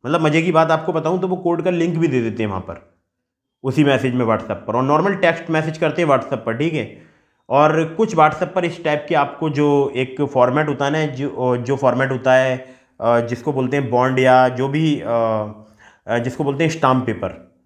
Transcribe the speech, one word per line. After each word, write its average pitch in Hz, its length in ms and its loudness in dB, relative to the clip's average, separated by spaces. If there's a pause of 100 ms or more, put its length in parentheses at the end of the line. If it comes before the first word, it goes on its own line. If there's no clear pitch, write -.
मतलब, 160 140 0
मज़े 160 220 2
की 175 100 0
बात 160 180 4
आपको 160 220 0
बताऊँ, 160 280 -2
तो 185 80 -2
वो 180 80 -2
कोर्ट 170 280 -2
का 185 60 2
लिंक 170 280 -2
भी 160 100 2
दे 131 120 2
देते 113 220 -4
हैं 104 80 -2
वहाँ 95 100 -4
पर, - 340 -16 (680)
उसी 131 220 2
मैसेज 131 300 2
में, 127 100 0
WhatsApp 110 280 0
पर, 104 240 -6
और 127 60 0
नॉर्मल 165 320 2
टेक्स्ट 165 360 0
मैसेज 160 280 -2
करते 165 240 0
हैं 156 60 0
WhatsApp 131 280 2
पर। 113 200 -6
ठीक 156 180 -2
है, 110 240 -8 (500)
और 156 360 4
कुछ 220 320 -2
WhatsApp 156 360 2
पर 180 120 -2
इस 165 200 -8
टाइप 151 240 -2
के 170 60 0
आपको 147 360 0
जो 143 460 2
एक 131 260 -4
फॉर्मेट 139 460 2
होता 139 160 -2
है 139 60 0
ना, 156 160 -2
जो, 127 500 -2
जो 120 200 -2
फॉर्मेट 131 340 0
होता 131 240 2
है, 131 460 0 (200)
अ, 117 200 2
जिसको 120 320 -4
बोलते 131 240 -2
हैं 127 140 -2
बॉन्ड 127 280 2
या 127 300 6
जो 123 200 -2
भी, 151 320 0
अ, - 60 -10
अ, 110 1120 -4
जिसको 127 260 -4
बोलते 139 200 -2
हैं 156 60 0
स्टाम्प 131 360 0
पेपर - 600 -8